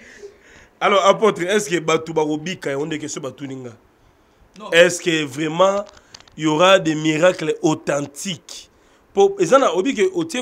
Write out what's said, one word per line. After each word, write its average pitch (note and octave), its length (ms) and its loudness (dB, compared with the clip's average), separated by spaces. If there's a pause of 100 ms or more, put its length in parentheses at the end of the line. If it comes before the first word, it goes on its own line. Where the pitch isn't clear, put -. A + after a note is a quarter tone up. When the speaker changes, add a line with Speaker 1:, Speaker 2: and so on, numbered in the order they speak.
(800)
Speaker 1:
Alors, F#3+ 260 2
apôtre, F#3+ 360 4
est-ce G#3 280 0
que E3+ 80 0
bato D#3+ 340 -2
bakobika, D#3 640 -4
on D3 100 -4
dit D#3 120 -6
que D3+ 100 -10
ce - 120 -10
bato C3 260 -10
ninga? B2+ 260 -12 (840)
Speaker 2:
Non. G#3 120 -14
Speaker 1:
Est-ce F3 300 2
que D#3+ 240 -4
vraiment, E3 600 -2 (520)
il D#3 80 -8
y - 20 -2
aura F3+ 320 4
des D#3+ 160 0
miracles D#3 680 0
authentiques? - 1080 -4 (420)
Pour, G3 260 4
et F#3 80 4
ça, A3 120 6 (180)
on F#3 60 0
dit C4 120 -2
que, G3 180 2
au E3+ 120 -2 (180)